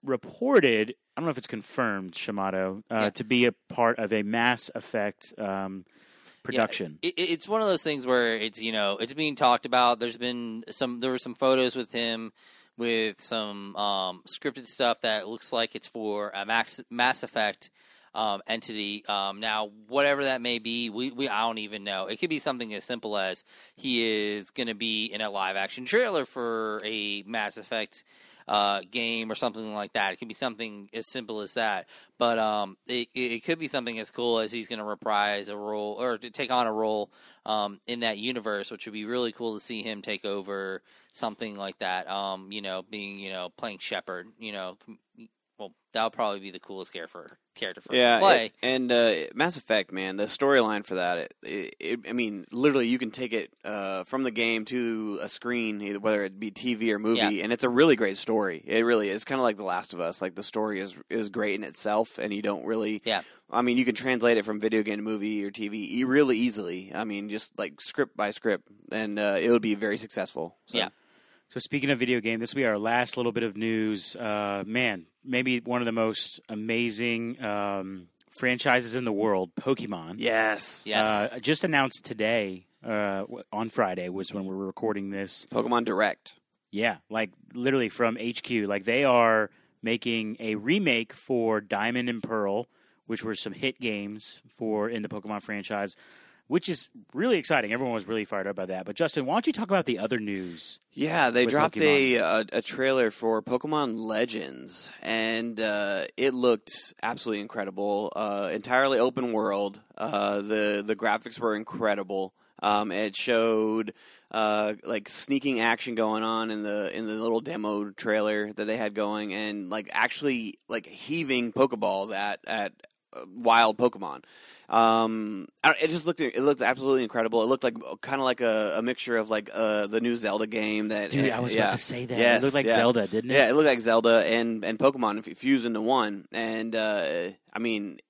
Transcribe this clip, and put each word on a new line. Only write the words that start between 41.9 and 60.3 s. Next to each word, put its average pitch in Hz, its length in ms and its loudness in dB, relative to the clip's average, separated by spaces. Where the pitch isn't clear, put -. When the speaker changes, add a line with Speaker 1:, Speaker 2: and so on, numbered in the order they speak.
Speaker 2:
Um, 95 440 -6
you 104 100 -8
know, 92 260 -6
being, 101 300 -10
you 98 140 -10
know, 90 240 -8
playing 107 240 -8
Shepard, 92 480 -8
you 113 140 -10
know, 95 320 -8
com-, 107 140 -20
well, 101 140 -12
that'll 113 180 0
probably 101 300 -2
be 98 100 -14
the 92 80 -14
coolest 95 340 -12
care 85 140 -10
for, - 320 -18
character 98 260 -6
for - 120 -10
him - 20 -4
to 127 60 6
Speaker 3:
Yeah, 120 180 8
Speaker 2:
play. 147 280 6
Speaker 3:
it, 101 140 -10
and, 127 300 2
uh, 117 240 6
Mass 165 220 0
Effect, 107 360 0
man, 95 240 -6
the 104 80 -2
storyline 110 600 4
for 95 120 -4
that, 87 220 0
it, - 160 -8
it, 82 340 -8
it, 113 300 -4
I 101 40 -6
mean, 107 380 -4
literally, 131 380 2
you 123 100 2
can 123 140 -4
take 123 200 -6
it, 107 200 -2
uh, 98 380 -4
from 131 220 -4
the 123 80 -2
game 113 320 0
to 110 580 -4
a 101 60 -6
screen, 113 520 -4
either, 101 200 -4
whether 104 240 2
it 95 160 -8
be 107 100 -6
T 120 240 -2
V 113 180 0
or 104 60 0
movie, 110 200 2
Speaker 2:
Yeah. 104 80 -2
Speaker 3:
and 110 80 0
it's 120 100 -2
a 131 60 4
really 135 260 6
great 104 220 0
story. 101 500 -2
It 113 180 2
really 113 260 4
is. 104 120 -2
Kinda 135 220 -2
like 110 120 2
The 101 60 -10
Last 90 320 -4
of 87 60 -6
Us. 85 200 -2
Like, 92 140 -4